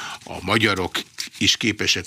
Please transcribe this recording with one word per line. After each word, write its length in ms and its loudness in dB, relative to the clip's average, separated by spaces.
a 180 -10
magyarok 540 2
is 200 2
képesek 500 0